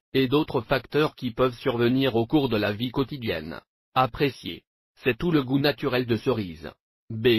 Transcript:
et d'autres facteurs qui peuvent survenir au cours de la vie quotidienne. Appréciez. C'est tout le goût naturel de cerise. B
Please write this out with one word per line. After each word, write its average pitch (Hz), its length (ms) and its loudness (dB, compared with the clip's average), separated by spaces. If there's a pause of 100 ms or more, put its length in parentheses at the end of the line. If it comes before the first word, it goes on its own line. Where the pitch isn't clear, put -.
(140)
et 135 160 4
d'autres 143 320 0
facteurs 143 540 -2
qui 123 160 -6
peuvent 127 260 0
survenir 123 580 2
au 117 100 2
cours 139 220 2
de 113 80 0
la 104 160 0
vie 113 200 -6
quotidienne. 98 680 -6 (360)
Appréciez. 127 680 -2 (400)
C'est 120 140 0
tout 175 140 -2
le 151 120 4
goût 131 160 0
naturel 135 460 0
de 117 100 0
cerise. 98 560 -4 (400)
B 113 160 0 (120)